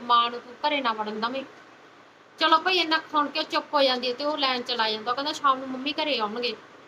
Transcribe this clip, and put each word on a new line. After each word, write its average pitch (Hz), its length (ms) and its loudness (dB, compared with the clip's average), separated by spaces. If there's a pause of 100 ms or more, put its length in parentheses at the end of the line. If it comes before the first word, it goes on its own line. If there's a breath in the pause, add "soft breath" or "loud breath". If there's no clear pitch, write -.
ਮਾਂ 240 280 4
ਨੂੰ 240 80 -8
ਤੂੰ - 240 -18
ਘਰੇ 294 180 0
ਨਾ 233 120 2
ਵੜਨ 214 280 -6
ਦੇਵੇਂ। 262 220 -4 (960)
ਚਲੋ 320 180 6
ਭਾਈ, 370 200 2
ਇੰਨਾ 320 200 2
ਕੁ - 140 -8
ਸੁਣ 294 160 2
ਕੇ 285 120 -6
ਉਹ 311 60 -2
ਚੁੱਪ 302 280 -2
ਹੋ 285 100 6
ਜਾਂਦੀ 254 260 2
ਹੈ 247 40 -2
ਤੇ 285 120 -4
ਉਹ 302 120 0
ਲੈਣ 262 260 0
ਚਲਾ 226 280 0
ਜਾਂਦਾ। 220 200 -4
ਉਹ 247 40 -2
ਕਹਿੰਦਾ 294 180 -4
ਸ਼ਾਮ 269 260 2
ਨੂੰ 262 100 -8
ਮੰਮੀ 262 240 -4
ਘਰੇ 302 260 -2
ਆਉਣਗੇ, 220 360 -2 (320)